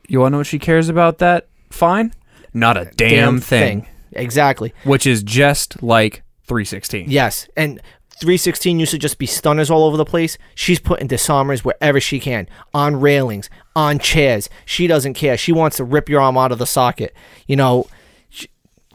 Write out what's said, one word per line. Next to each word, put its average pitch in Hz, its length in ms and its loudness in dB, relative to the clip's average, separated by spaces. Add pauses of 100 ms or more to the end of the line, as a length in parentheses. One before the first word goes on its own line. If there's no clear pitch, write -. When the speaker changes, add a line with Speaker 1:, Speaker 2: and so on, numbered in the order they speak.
Speaker 1:
You 131 120 0
wanna 131 120 4
know 147 60 0
what 143 80 -4
she 151 120 -6
cares 160 320 2
about 165 280 2
that 175 300 2 (220)
fine? 202 420 0 (420)
Not 117 220 2
a 87 80 -6
damn 113 260 0
Speaker 2:
Damn 120 300 4
Speaker 1:
thing. 110 400 0
Speaker 2:
thing. - 80 -12 (240)
Exactly. 127 600 0 (120)
Speaker 1:
Which 139 220 2
is 117 180 2
just 139 580 0
like 113 400 2 (220)
three 117 220 -4
sixteen. 95 420 -10
Speaker 2:
Yes. 135 480 -2
And 147 240 -4 (400)
three 175 160 2
sixteen 170 420 -2
used 160 140 -2
to 156 60 -4
just 143 200 -6
be 135 80 -6
stunners 151 420 -2
all 160 160 4
over 151 120 2
the 156 80 2
place. 165 340 -4 (160)
She's - 240 0
putting - 300 -4
disarmers 135 560 -2
wherever 139 340 0
she 135 220 -4
can, 113 260 -6 (260)
on 147 280 0
railings, 131 500 0 (240)
on 147 240 0
chairs. 131 500 0 (160)
She - 220 -4
doesn't 139 280 0
care. 135 220 -2
She - 140 -2
wants 160 280 0
to 135 60 -4
rip 135 240 -2
your 143 120 4
arm 131 180 2
out 131 140 2
of 117 60 -6
the 120 80 -4
socket. 120 480 -2 (340)
You 139 80 0
know, 127 300 2 (420)
sh-, - 180 -20 (480)